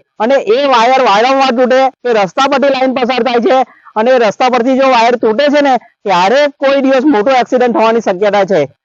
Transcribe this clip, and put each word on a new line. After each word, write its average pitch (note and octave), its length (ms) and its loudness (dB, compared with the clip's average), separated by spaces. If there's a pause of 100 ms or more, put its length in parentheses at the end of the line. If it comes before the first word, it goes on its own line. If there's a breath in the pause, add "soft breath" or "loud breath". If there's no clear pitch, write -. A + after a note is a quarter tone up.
(180)
અને A#3 160 0
એ A#3+ 320 0
વાયર B3+ 360 2
વારંવાર B3+ 480 0
તૂટે, B3+ 300 0 (280)
એ A#3+ 40 0
રસ્તા A3 340 -2
પરથી C#4 220 0
લાઈન C4 260 -2
પસાર B3 280 -2
થાય A#3+ 180 -2
છે B3+ 260 0 (300 loud breath)
અને A3 140 0
એ C4 80 2
રસ્તા A#3 300 0
પરથી B3+ 300 0
જો C4+ 100 2
વાયર A#3+ 280 2
તૂટે A#3 280 -2
છે D4 160 0
ને C4+ 160 2
ત્યારે G3+ 680 -2
કોઈ C#4 340 -2
દિવસ C4 240 0
મોટો B3+ 260 2
એક્સિડન્ટ B3 460 0
થવાની A3+ 240 2
શક્યતા G3+ 440 -2
છે. E3+ 200 0 (200)